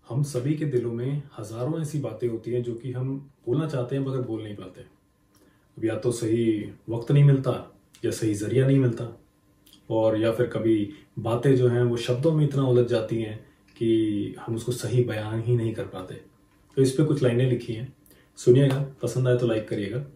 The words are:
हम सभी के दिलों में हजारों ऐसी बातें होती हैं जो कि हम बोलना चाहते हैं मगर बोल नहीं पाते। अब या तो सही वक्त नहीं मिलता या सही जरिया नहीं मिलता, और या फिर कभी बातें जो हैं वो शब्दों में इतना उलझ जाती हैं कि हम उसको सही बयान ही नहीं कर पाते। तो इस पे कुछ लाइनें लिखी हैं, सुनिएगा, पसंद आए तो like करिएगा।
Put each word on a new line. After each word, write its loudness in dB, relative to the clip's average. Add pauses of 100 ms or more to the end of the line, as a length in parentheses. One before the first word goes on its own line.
हम -2
सभी -2
के -4
दिलों -2
में -4 (160)
हजारों -6
ऐसी -4
बातें -6
होती -6
हैं -2
जो -6
कि -10
हम -6 (300)
बोलना 0
चाहते -4
हैं -2
मगर -4
बोल -6
नहीं -10
पाते। -16
अब -18
या 0
तो -2
सही 0 (160)
वक्त -6
नहीं 6
मिलता 4 (520)
या 2
सही -2
जरिया 0
नहीं 6
मिलता, 0 (840)
और 2
या 2
फिर 2
कभी 0 (260)
बातें 2
जो 4
हैं 2
वो 2
शब्दों 0
में 4
इतना 0
उलझ 4
जाती -2
हैं -8 (380)
कि 0
हम -6
उसको -6
सही 0
बयान -4
ही 0
नहीं -2
कर -8
पाते। -12 (640)
तो 4
इस 4
पे 2
कुछ 0
लाइनें 2
लिखी -2
हैं, -8 (460)
सुनिएगा, 6 (200)
पसंद 0
आए 4
तो 0
like 0
करिएगा। -4 (160)